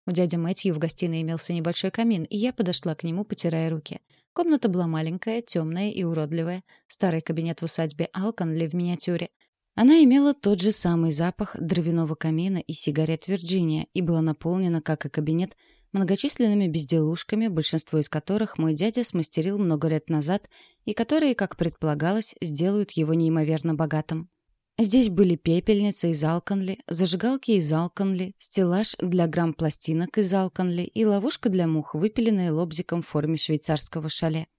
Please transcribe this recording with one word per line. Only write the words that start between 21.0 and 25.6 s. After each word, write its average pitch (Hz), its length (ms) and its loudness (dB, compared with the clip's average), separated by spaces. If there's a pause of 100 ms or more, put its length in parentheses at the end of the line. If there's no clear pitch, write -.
как - 220 -4
предполагалось, 165 840 -2
сделают 185 520 -2
его 160 220 0
неимоверно 160 600 2
богатым. 156 540 -4 (500)
Здесь 226 300 4
были 180 260 4
пепельница 190 760 0